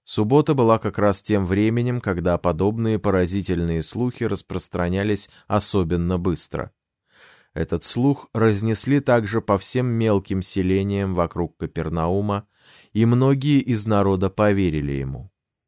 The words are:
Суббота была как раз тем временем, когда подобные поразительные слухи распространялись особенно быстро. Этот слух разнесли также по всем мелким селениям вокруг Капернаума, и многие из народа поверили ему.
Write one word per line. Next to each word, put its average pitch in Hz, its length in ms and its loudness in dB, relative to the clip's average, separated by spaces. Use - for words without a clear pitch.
Суббота 139 500 2
была 113 240 4
как - 180 -4
раз - 240 2
тем 101 240 0
временем, 117 560 0
когда 87 380 -2
подобные 107 600 0
поразительные 87 840 0
слухи 120 420 -4
распространялись 95 1040 -4
особенно 90 680 0
быстро. 85 520 -4
Этот - 320 -4
слух 135 480 0
разнесли 113 680 2
также 113 420 0
по 101 160 0
всем 123 280 -4
мелким 107 560 0
селениям 98 720 0
вокруг 85 440 -2
Капернаума, 85 880 -4
и 110 120 2
многие 135 560 4
из 110 260 -2
народа 98 440 2
поверили 90 600 0
ему. 67 380 -8